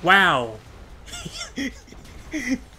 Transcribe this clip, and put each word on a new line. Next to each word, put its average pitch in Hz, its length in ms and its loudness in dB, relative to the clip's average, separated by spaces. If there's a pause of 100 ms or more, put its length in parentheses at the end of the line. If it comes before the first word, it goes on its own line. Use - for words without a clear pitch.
Wow. 160 560 6 (220)
<laughs> - 2000 -8